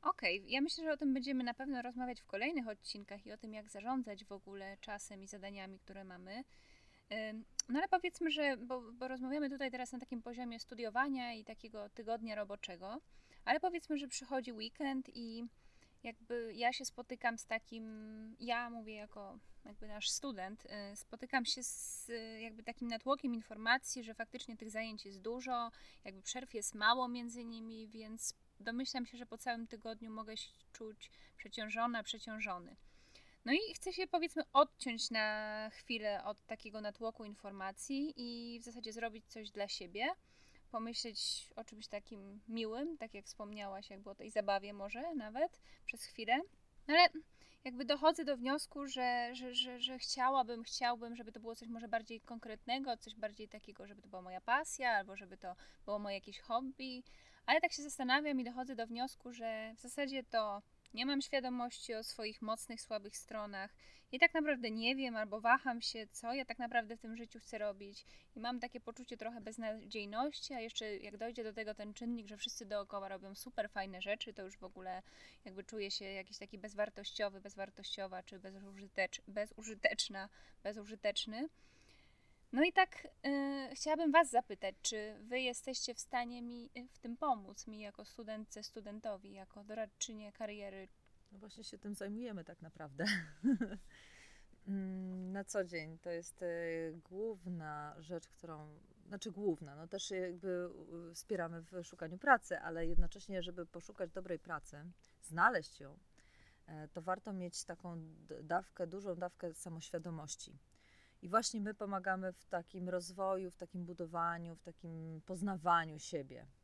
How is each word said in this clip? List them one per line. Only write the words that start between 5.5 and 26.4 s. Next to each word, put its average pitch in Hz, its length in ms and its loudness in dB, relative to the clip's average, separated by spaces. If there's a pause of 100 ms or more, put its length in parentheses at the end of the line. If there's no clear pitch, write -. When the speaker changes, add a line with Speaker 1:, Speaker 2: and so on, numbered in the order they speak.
Speaker 1:
które 196 260 -14
mamy. 185 400 -10 (680)
Ym, 220 320 -4 (240)
no 247 100 4
ale 370 100 4
powiedzmy, 349 420 4
że, 294 260 4
bo, 240 360 -6
bo 247 160 -4
rozmawiamy 262 420 0
tutaj 269 200 0
teraz 254 220 -4
na 254 60 -6
takim 247 240 -6
poziomie 240 380 -6
studiowania 240 760 2
i 220 100 -10
takiego 220 440 -10
tygodnia 220 460 -2
roboczego, 202 680 -6 (440)
ale 294 160 6
powiedzmy, 339 380 2
że 277 100 -2
przychodzi 262 440 -2
weekend 262 640 -2
i 233 300 -6 (580)
jakby 233 520 -4
ja 233 180 6
się 262 120 -4
spotykam 240 540 0
z - 80 -10
takim, 226 380 -4 (560)
ja 233 300 0
mówię 220 240 -8
jako 208 440 -12 (260)
jakby 214 240 -10
nasz 214 220 -2
student, 208 560 -4 (260)
y, 214 40 -12
spotykam 247 480 0
się - 180 0
z, - 460 -6
y, 226 320 -6
jakby 226 220 -10
takim 233 260 -4
natłokiem 247 460 2
informacji, 226 680 2
że 220 100 -10
faktycznie 233 420 -8
tych 220 140 -10
zajęć 220 340 -4
jest 196 160 -14
dużo, 240 500 -2 (340)
jakby 190 180 -12
przerw 254 320 -6